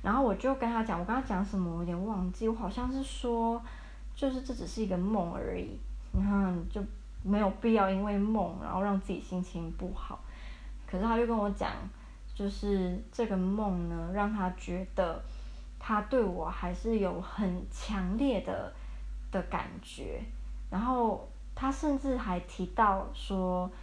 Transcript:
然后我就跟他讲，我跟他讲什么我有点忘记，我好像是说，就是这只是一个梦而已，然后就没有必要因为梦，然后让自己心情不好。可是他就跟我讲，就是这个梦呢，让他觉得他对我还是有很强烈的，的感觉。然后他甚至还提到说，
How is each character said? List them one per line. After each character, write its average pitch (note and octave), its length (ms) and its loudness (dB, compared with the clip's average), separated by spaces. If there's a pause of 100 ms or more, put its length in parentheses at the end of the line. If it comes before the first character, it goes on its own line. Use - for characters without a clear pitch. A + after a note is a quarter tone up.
然 G3 120 4
后 C4+ 80 6
我 A3+ 120 4
就 C4 200 2
跟 B3 160 0
他 A#3 120 2
讲， G3+ 180 0
我 F3+ 40 -2
跟 G#3+ 100 0
他 C4 80 2
讲 G3 220 0
什 G3+ 140 0
么 F3 160 2
我 E3 60 -2
有 F3 40 0
点 F3 220 -2
忘 F#3 260 0
记， A3 160 0
我 A3+ 60 2
好 A#3 140 -2
像 B3 240 -2
是 C4+ 100 0
说， A#3 580 0 (540)
就 C4+ 160 2
是 B3+ 120 -2
这 C4 120 -4
只 - 120 -6
是 - 160 -4
一 G#3+ 40 2
个 F#3 100 2
梦 F3+ 360 2
而 - 260 -4
已， - 200 -6 (340)
然 F#3+ 140 6
后 G3 260 4 (180)
就 G#3 120 -2 (400)
没 G3+ 160 4
有 G#3 120 6 (100)
必 A#3 120 6
要 G3+ 180 6
因 F#3+ 140 2
为 G#3 140 0
梦， G#3 440 2
然 - 100 -4
后 F#3 100 2
让 G3 180 4
自 F#3+ 120 -4
己 - 80 -2
心 F3+ 220 -2
情 E3 300 -4
不 F3+ 220 -4
好。 - 260 -6 (680)
可 F#3+ 120 -2
是 F#3+ 60 2
他 A3+ 120 4
就 A#3 100 6
跟 A3+ 100 2
我 G3+ 140 4
讲， - 220 -2 (600)
就 G3+ 140 -2
是 G3 540 0 (100)
这 A#3 140 0
个 G#3+ 100 0
梦 F#3 520 2
呢， E3+ 260 -4
让 G#3 180 2
他 G3 240 2
觉 F#3 380 -4
得 E3 260 2 (580)
他 G#3+ 240 2
对 B3 200 4
我 F3 260 0
还 F3+ 240 -2
是 A3 280 2
有 F3+ 200 2
很 F3+ 500 0
强 F#3+ 460 -2
烈 A#3+ 260 4
的， - 300 -4 (600)
的 F#3+ 120 2
感 - 220 -2 (160)
觉。 - 380 -8 (500)
然 F#3 100 0
后 A#3 480 2 (260)
他 C4+ 160 0
甚 C#4 280 2
至 C4+ 180 2
还 G3+ 240 0
提 F3+ 260 -4
到 F#3+ 460 4
说， F#3 560 0 (140)